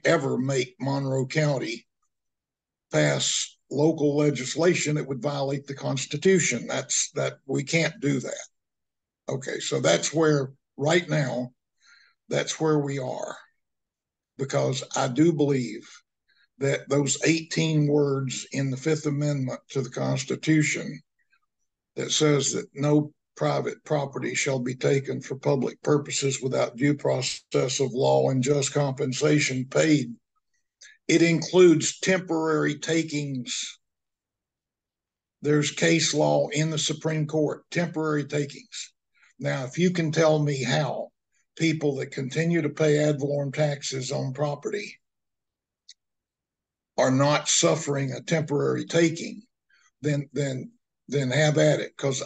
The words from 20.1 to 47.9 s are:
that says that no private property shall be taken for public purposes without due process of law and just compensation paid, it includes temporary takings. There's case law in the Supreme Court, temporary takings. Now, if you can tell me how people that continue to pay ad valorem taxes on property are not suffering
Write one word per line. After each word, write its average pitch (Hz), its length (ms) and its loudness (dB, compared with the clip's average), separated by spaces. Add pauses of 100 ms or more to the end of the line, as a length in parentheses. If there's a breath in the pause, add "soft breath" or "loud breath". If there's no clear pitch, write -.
that 135 160 -4
says 147 420 2
that - 200 -4
no 147 400 2 (240)
private 139 480 -4
property 139 500 -4
shall 135 240 -2
be 127 160 -4
taken 135 460 0
for 135 160 -10
public 127 460 -2
purposes 143 580 0
without 123 360 -2
due 147 180 2
process 135 880 -2
of 127 120 -2
law 135 380 4
and 131 120 2
just 139 300 0
compensation 135 960 0
paid, 147 480 2 (920 loud breath)
it 160 140 4
includes 165 800 6
temporary 160 800 0
takings. 147 1000 -4 (1600)
There's 147 280 2
case 165 440 2
law 147 340 2
in 160 220 0
the 151 80 -4
Supreme 156 480 -2
Court, 151 440 -2
temporary 156 540 -2
takings. - 680 -8 (440 soft breath)
Now, 143 260 -4
if 131 140 -10
you 180 120 4
can 165 220 0
tell 156 260 4
me 143 260 0
how 123 460 -2 (460)
people 156 400 0
that 143 100 -4
continue 156 560 -2
to 147 80 -2
pay 147 280 2
ad 151 220 2
valorem 143 320 -4
taxes 139 580 -4
on 135 220 -4
property 143 640 -6 (2000)
are 131 140 2
not 143 400 2
suffering 143 640 0